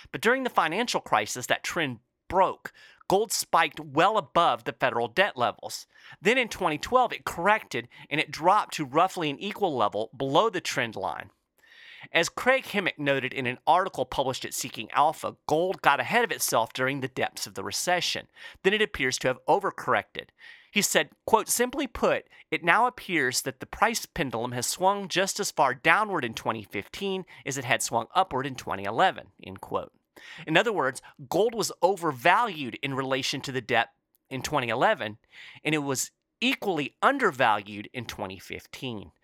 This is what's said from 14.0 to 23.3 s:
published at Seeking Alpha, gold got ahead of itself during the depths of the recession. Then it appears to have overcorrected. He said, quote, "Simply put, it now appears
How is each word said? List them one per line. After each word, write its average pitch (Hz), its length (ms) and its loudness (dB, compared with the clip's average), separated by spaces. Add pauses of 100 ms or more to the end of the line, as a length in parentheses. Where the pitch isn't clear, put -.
published 131 380 -4
at 113 100 -8
Seeking 117 380 -8
Alpha, 135 460 0 (100)
gold 175 340 0
got 143 200 4
ahead 190 240 2
of 170 80 -2
itself 123 400 0
during 131 260 -2
the 127 80 -6
depths - 400 -4
of 104 60 -18
the 98 100 -8
recession. 165 640 -2 (340)
Then 190 120 4
it 214 80 2
appears 139 380 0
to 131 100 2
have 127 180 -2
overcorrected. 147 800 0 (420)
He 208 120 0
said, 156 300 2 (140)
quote, 214 220 4
"Simply 262 400 0
put, - 380 0 (260)
it 156 100 -2
now 180 260 4
appears 151 560 0